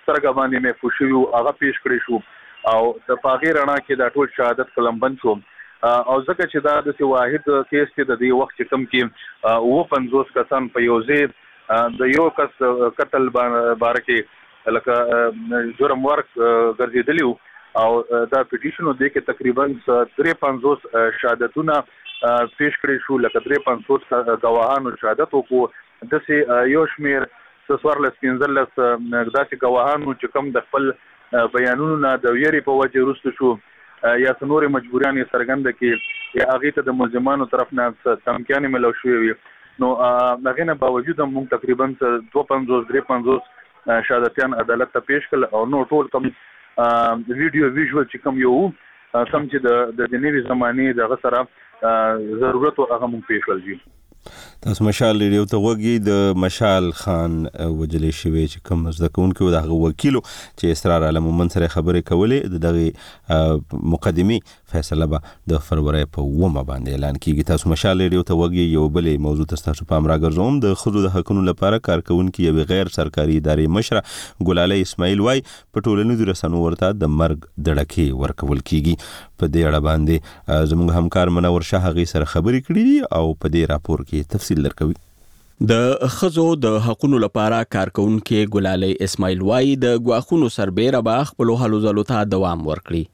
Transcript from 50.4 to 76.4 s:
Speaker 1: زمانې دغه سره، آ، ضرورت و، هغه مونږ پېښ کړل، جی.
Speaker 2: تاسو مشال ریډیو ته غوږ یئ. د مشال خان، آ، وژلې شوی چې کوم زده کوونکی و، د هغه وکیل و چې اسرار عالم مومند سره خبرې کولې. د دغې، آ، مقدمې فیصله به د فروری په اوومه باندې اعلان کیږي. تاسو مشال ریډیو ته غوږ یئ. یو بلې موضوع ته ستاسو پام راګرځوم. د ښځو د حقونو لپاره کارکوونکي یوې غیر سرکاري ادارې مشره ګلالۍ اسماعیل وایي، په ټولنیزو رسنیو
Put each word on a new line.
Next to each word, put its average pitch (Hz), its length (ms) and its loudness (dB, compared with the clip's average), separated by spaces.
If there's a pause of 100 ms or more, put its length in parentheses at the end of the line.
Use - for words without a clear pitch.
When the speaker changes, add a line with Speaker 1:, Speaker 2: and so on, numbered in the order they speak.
Speaker 1:
زمانې 123 400 0 (140)
دغه 113 220 0
سره، 123 160 0 (520)
آ، - 0 - (540)
ضرورت 139 340 0
و، 131 140 0
هغه 120 120 -2
مونږ 117 240 -6
پېښ 104 180 -2
کړل، 95 200 -4
جی. 98 80 -10 (840)
Speaker 2:
تاسو 110 240 -2
مشال 107 360 2
ریډیو 104 240 2
ته 107 120 -2
غوږ 107 220 0
یئ. 117 260 0
د 101 380 2
مشال 92 480 2
خان، 85 420 -2 (120)
آ، - 200 -8
وژلې 80 540 -2
شوی 80 280 0
چې - 100 -10 (100)
کوم 82 240 -2
زده 82 160 -2
کوونکی 92 360 0
و، 92 80 2
د 82 120 2
هغه 80 180 -2
وکیل 82 340 0
و 120 60 0
چې - 440 -12
اسرار 85 380 2
عالم 80 200 0
مومند 85 320 0
سره 85 120 2
خبرې 87 420 0
کولې. 110 300 2 (140)
د - 20 -6 (100)
دغې، 82 240 2 (400)
آ، 80 80 2 (560)
مقدمې 92 460 0 (320)
فیصله 80 340 -2
به 76 140 -2 (300)
د 78 180 0
فروری 76 380 0
په - 160 -10
اوومه 71 420 0
باندې 65 280 -6
اعلان 69 340 -4
کیږي. 76 260 0
تاسو 82 180 0
مشال 92 320 2
ریډیو 90 220 2
ته 92 100 -2
غوږ 85 200 2
یئ. 90 120 2 (120)
یو 78 120 2
بلې 78 380 0
موضوع 76 180 0
ته 78 100 -6
ستاسو 78 300 -6
پام 78 220 0
راګرځوم. 82 580 0
د 98 80 2
ښځو 101 320 0
د 92 120 -2
حقونو 98 240 0 (100)
لپاره 98 260 0
کارکوونکي 90 720 0
یوې 78 140 2 (100)
غیر 92 240 0
سرکاري 78 400 0
ادارې 78 300 2 (100)
مشره 110 240 0 (480)
ګلالۍ 92 400 2
اسماعیل 95 320 0
وایي، 131 240 0 (280)
په 113 80 -2
ټولنیزو 110 500 2
رسنیو 85 340 -2